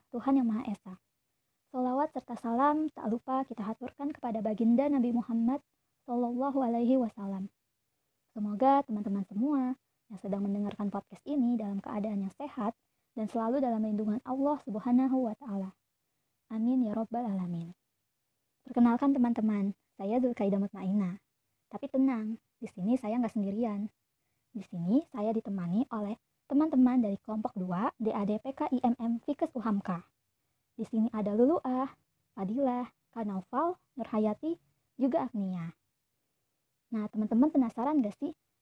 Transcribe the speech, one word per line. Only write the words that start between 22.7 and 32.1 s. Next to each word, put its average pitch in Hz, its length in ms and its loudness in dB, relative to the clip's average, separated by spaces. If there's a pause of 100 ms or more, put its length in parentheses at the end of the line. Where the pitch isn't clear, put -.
sini 208 240 0
saya 240 240 -2
nggak 226 160 -2
sendirian. 208 560 -2 (640)
Di 196 80 -10
sini 190 480 0
saya 214 240 -2
ditemani 196 560 0
oleh 214 240 -6 (320)
teman-teman 262 560 4
dari 196 160 -2
kelompok 220 400 -4
dua 180 400 0
D 214 160 -2
A 202 80 0
D 208 160 0
P 269 160 -8
K 302 160 -2
I 247 160 2
M 240 80 4
M 233 240 -2
Fikes - 320 -2
uhamka. 202 480 -2 (800)
Di 226 80 -6
sini 220 240 0
ada 208 240 -2
Luluah, 262 560 2 (480)